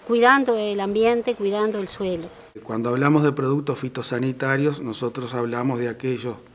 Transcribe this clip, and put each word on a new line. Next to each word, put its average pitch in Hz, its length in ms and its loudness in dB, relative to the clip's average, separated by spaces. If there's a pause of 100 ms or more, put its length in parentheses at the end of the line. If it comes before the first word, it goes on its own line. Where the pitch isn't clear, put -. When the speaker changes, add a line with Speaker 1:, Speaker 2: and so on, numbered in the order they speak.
Speaker 1:
cuidando 240 520 4
el 208 220 -2
ambiente, 226 540 2
cuidando 208 440 0
el 190 100 -6
suelo. 175 400 -4 (340)
Speaker 2:
Cuando 113 280 -4
hablamos 143 340 4
de 147 80 4
productos 143 460 -2
fitosanitarios, 131 1000 -2
nosotros 120 520 -6
hablamos 120 460 -2
de 120 100 -2
aquellos, 117 480 -4 (180)